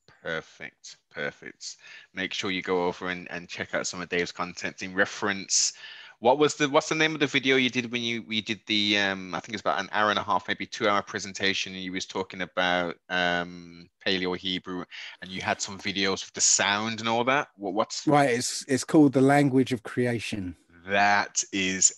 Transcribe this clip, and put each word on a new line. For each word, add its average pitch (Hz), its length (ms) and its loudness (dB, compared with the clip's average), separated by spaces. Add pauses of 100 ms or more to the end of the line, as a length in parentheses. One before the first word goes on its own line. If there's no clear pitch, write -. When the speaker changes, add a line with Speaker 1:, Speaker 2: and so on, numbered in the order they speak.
(220)
Speaker 1:
Perfect, - 760 -10 (120)
perfect. - 680 -10 (360)
Make 95 200 -4
sure 101 180 -4
you 90 100 -2
go 90 240 0
over 90 240 -4
and, 90 220 -6
and 87 180 -10
check - 240 -10
out 78 140 -2
some 92 120 -10
of 85 100 -10
Dave's 87 220 -2
content 90 520 -8
in 92 100 -8
reference. 98 800 0 (460)
What 127 180 4
was 147 180 4
the, 151 140 0
what's 151 200 2
the 156 60 0
name 156 200 2
of 147 60 -4
the 147 40 2
video 131 300 2
you 127 160 4
did 120 200 -2
when 120 120 -4
you, 117 240 -4
we 110 140 -2
did 104 260 -4
the, 104 320 2
um, 95 340 0
I 76 60 -2
think - 140 -14
it's 98 80 -6
about 80 180 0
an 95 120 -4
hour 107 200 4
and 101 80 2
a 90 40 -4
half, 95 240 0
maybe 98 200 -4
two - 200 -2
hour 101 140 4
presentation, 98 720 -4
and 95 80 -10
you 92 120 -8
was 92 120 -4
talking 95 360 -6
about, 90 540 0 (140)
um, 87 800 -4 (160)
Paleo 92 320 0
Hebrew, 90 460 -6 (400)
and 92 80 -14
you 92 100 -8
had 98 200 -4
some 98 180 -10
videos 98 460 -2
with - 80 -18
the - 80 -4
sound 107 580 2
and 113 100 -2
all 117 140 2
that? 135 320 0
What, 98 180 -6
what's - 320 -2
Speaker 2:
Right, 143 240 4
it's, - 380 -2
it's 127 160 0
called 147 300 8
The 135 80 6
Language 135 520 6
of 113 80 -4
Creation. 113 720 -4 (320)
Speaker 1:
That 101 560 2 (100)
is 95 440 2